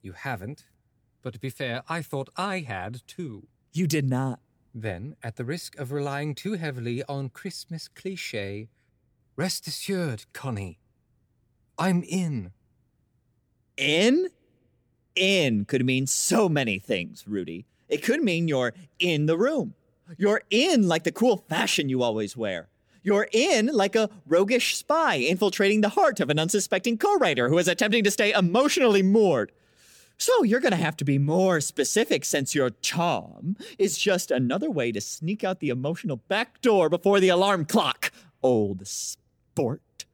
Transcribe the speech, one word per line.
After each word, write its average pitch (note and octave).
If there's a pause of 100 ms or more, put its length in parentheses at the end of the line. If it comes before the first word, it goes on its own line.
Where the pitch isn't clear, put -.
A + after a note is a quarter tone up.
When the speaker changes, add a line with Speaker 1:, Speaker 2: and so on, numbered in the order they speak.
Speaker 1:
You F#2
haven't. A#2 (580)
But B2
to -
be C3+
fair, A#2+
I E3
thought C3+
I F#3
had A2
too. B2+ (260)
Speaker 2:
You F3
did C#3+
not. C3 (340)
Speaker 1:
Then, G#2+
at A2+
the B2
risk D#3
of C3+
relying C#3+
too G#3
heavily B2+
on C#3
Christmas -
cliché, A2 (680)
rest F3
assured, E3
Connie, G2+ (1000)
I'm F3
in. C#3+ (1200)
Speaker 2:
In? G#3+ (840)
In E3+
could B2
mean C3
so G3
many B2
things, -
Rudy. F#2+ (220)
It D3
could D4
mean E3+
you're B2+ (240)
in D#3
the E3
room. A#3+ (420)
You're G3+
in A#3+
like D#3+
the D#3
cool A3+
fashion D#3+
you B2+
always A2
wear. G2 (340)
You're G3+
in A#3+
like G3+
a A3 (160)
roguish G3
spy D4
infiltrating F#3+
the G#3
heart D#4
of C#3+
an D3+
unsuspecting F#3+
co-writer F3+
who D#3+
is F3
attempting G#3
to G3+
stay G#3+
emotionally G#3+
moored. F#3 (640)
So A#4
you're A#3
gonna A3
have D3+
to D3
be C#3
more E3
specific D3+
since C#3+
your C3 (100)
charm D3 (220)
is F#4+
just F#3
another C#3+
way C3
to G#2
sneak G3
out F#3+
the D3
emotional C#3
back -
door F#3+
before G3
the F#3
alarm F3+
clock, E3 (320)
old G2+
sport. -